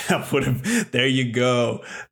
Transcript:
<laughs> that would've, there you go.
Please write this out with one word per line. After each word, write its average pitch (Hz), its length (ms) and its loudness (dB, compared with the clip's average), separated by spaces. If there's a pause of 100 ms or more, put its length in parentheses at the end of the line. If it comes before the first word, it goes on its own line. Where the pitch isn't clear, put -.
<laughs> - 40 0
that 160 220 0
would've, 143 600 0
there 131 160 0
you 131 240 0
go. 120 520 2 (280)